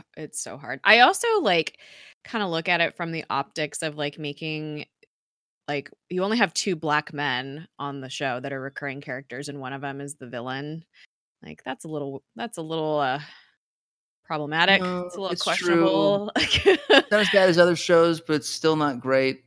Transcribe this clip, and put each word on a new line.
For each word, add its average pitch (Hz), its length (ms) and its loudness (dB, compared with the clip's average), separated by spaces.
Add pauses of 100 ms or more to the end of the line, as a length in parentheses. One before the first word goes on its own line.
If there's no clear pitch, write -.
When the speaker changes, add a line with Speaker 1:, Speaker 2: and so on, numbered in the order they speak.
(160)
Speaker 1:
it's 156 260 -12
so 110 160 -10
hard. 131 280 -10
I 220 140 10
also, 370 280 6 (140)
like, 175 360 0 (460)
kinda 208 240 -4
look 165 220 -2
at 175 100 2
it 170 160 0
from 165 160 -6
the 160 180 -8
optics 147 540 -4
of, 151 140 -6
like, 147 200 -6
making, 156 680 -8 (800)
like, 143 240 -6 (180)
you 180 140 -2
only 214 140 0
have 190 160 2
two 185 240 -2
black 151 360 -2
men 139 540 -6 (100)
on 143 240 -8
the 131 80 -14
show 127 300 -6
that 135 140 -8
are 135 80 -8
recurring 139 400 -10
characters, 135 480 -12
and 143 100 -12
one 131 140 -10
of 135 100 -10
'em 139 160 -8
is 139 160 -12
the 127 120 -16
villain. 135 580 -10 (580)
Like, - 220 -18
that's - 200 -12
a 160 40 -12
little, 139 340 -10 (140)
that's 233 200 -12
a 170 60 -10
little, 156 360 -4
uh, 135 200 -2 (1080)
problematic. 165 560 2
Speaker 2:
No, 180 240 -4
Speaker 1:
It's 180 100 -14
a 202 60 -8
little 180 120 -4
Speaker 2:
it's 180 100 -6
true. 175 80 0 (340)
Speaker 1:
questionable. 202 500 2
<laughs> - 540 2 (220)
Speaker 2:
Not 208 100 4
as 196 100 0
bad 190 180 6
as 165 80 4
other 175 180 6
shows, 165 460 4
but 156 160 -2
it's - 120 -6
still 160 260 2
not 143 240 -2
great. 131 480 0